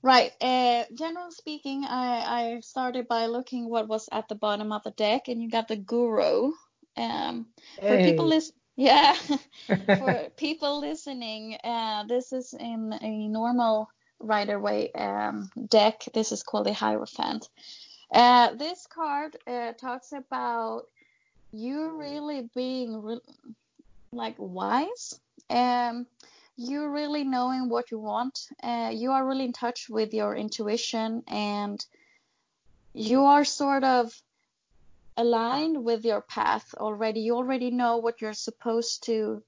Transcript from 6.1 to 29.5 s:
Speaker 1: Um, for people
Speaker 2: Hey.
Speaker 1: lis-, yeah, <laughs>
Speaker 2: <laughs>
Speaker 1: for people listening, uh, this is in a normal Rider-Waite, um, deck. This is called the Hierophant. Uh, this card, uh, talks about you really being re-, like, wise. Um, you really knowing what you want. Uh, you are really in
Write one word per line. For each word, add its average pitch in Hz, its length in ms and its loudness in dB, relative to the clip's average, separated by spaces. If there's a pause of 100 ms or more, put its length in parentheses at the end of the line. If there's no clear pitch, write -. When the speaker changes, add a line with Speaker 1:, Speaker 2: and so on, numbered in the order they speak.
Speaker 1:
Um, 233 500 -4 (400)
for 208 120 6
people 165 280 6
Speaker 2:
Hey. - 20 4
Speaker 1:
lis-, 320 240 2 (240)
yeah, 277 420 8
<laughs> 285 200 -2 (300)
Speaker 2:
<laughs> 196 300 4
Speaker 1:
for 185 380 0
people 294 440 -2
listening, 233 840 -8
uh, 220 440 -4
this 247 240 -2
is 254 260 -8
in 226 340 -6 (100)
a 214 260 -4
normal 220 600 2 (320)
Rider-Waite, 208 760 -2
um, 208 540 -4 (180)
deck. 214 360 4 (100)
This 220 180 0
is 208 100 -6
called 208 240 -2
the 202 80 0
Hierophant. - 720 -2 (640)
Uh, 240 420 8
this 320 320 -8
card, 302 500 -6 (100)
uh, 240 280 -6
talks 254 380 -10
about 240 720 -4 (680)
you 285 460 -6
really 294 560 -8
being 247 480 -4
re-, 226 180 -8 (920)
like, 233 260 -6
wise. 214 840 -4 (300)
Um, 247 560 0 (500)
you 285 320 -4
really 294 360 -2
knowing 254 440 0
what 240 220 -2
you 220 80 -6
want. 214 400 -4 (240)
Uh, 233 320 -2
you 247 180 0
are 269 140 4
really 269 180 0
in 247 80 -2